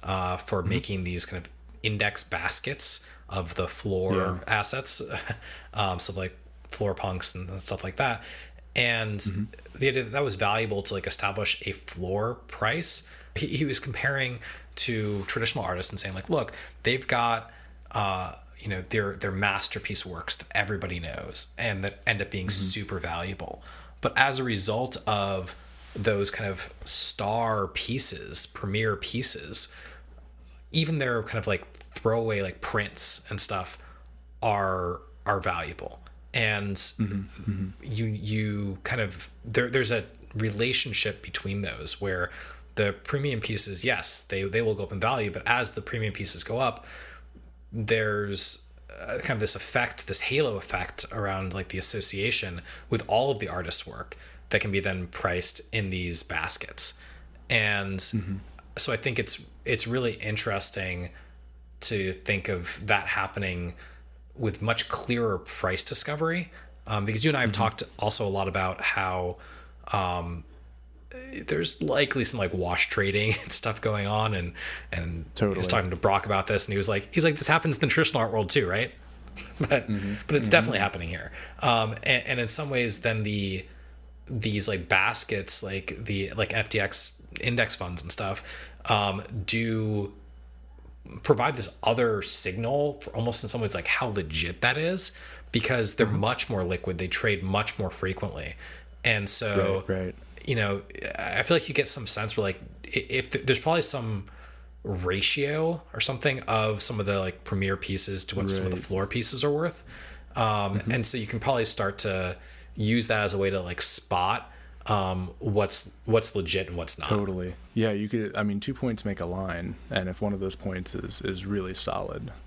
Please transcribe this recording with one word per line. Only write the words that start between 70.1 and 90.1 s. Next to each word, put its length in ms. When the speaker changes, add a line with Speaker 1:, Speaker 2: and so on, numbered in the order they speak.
Speaker 1:
there's 360
likely 420
some, 160
like, 140
wash 360
trading 500
<laughs> 40
and 80
stuff 300
going 260
on, 260
and, 200
and 340
I 40
Speaker 2:
Totally. 180
Speaker 1:
was 100
talking 220
to 60
Brock 300
about 220
this, 180
and 80
he 40
was 100
like, 240
he's 140
like, 100
"This 120
happens 300
in 40
the 60
traditional 340
art 100
world 180
too, 180
right?" 260
<laughs> 340
But, 300
Speaker 2:
Mm-hmm. 240
Speaker 1:
but 100
it's 80
Speaker 2:
Mm-hmm. 60
Speaker 1:
definitely 280
happening 300
here. 220
Um, 420
and, 220
and 140
in 80
some 220
ways, 320
then 220
the, 420
these, 400
like, 200
baskets, 760
like 420
the, 260
like, 220
F 160
T 100
X 340
index 340
funds 280
and 80
stuff, 320
um, 360
do 680